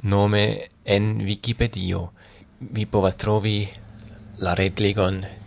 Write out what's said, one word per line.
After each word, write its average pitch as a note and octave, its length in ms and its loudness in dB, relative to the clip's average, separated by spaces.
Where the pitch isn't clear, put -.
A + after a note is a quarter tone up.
nome G2+ 420 4
en G#2 300 2
Wikipedio. F#2 800 -2
Vi G#2+ 140 -4
povas G2 340 2
trovi G#2+ 380 2
la F2+ 140 0
retligon F#2+ 680 2